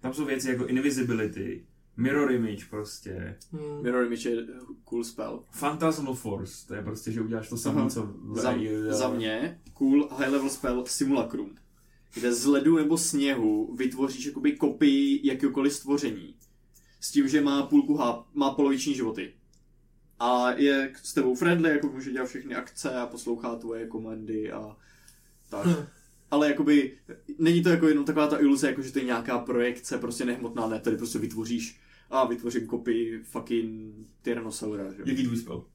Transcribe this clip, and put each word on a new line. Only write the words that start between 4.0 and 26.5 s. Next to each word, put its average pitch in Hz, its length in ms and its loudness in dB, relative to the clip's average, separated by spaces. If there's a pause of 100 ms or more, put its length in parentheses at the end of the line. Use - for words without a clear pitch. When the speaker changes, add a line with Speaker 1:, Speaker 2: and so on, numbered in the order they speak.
Speaker 3:
image 117 240 -4
je 117 80 0 (460)
cool 117 200 -4
spell. 113 400 -10 (160)
Speaker 1:
Phantasmal 151 540 0
force, 95 540 -8
to 101 80 -10
je 101 60 -8
prostě, 101 300 -8
že 113 100 -4
uděláš 110 280 -6
to 117 80 -8
samé, 139 240 0
Speaker 3:
Aha. 117 80 2
Speaker 1:
co 113 140 -4 (180)
v 104 180 -6
Speaker 3:
Za, 120 120 0
Speaker 1:
i- 107 180 -2 (200)
Speaker 3:
za 127 200 0
mě 120 500 -4 (140)
cool 139 380 4
high 135 200 -2
level 139 180 0
spell 123 380 -2
Simulacrum, - 680 -2 (580)
kde 120 200 0
z 120 120 -2
ledu 143 320 6
nebo 156 200 4
sněhu 123 800 2
vytvoříš 127 500 -2
jakoby 143 260 0
kopii 139 760 4
jakéhokoliv 135 460 2
stvoření. 131 640 -4 (640)
S - 120 -8
tím, 139 160 4
že 147 140 4
má 143 240 2
půlku 147 320 6
há-, 120 260 0 (100)
má 139 180 2
poloviční 139 440 2
životy. 110 380 -4 (880)
A 123 320 2
je 139 420 2 (100)
s - 100 -10
tebou 127 220 2
friendly, 165 340 4
jako 147 180 2
může 131 240 -6
dělat 127 180 -4
všechny 127 260 -10
akce - 400 -8
a 123 120 -4
poslouchá 117 480 -6
tvoje 113 320 -8
komandy 110 640 -8
a... 107 240 -12 (720)
Tak. 202 160 -4
Speaker 2:
Hm. 175 100 6 (560)
Speaker 3:
Ale 147 180 6
jakoby 143 480 4 (420)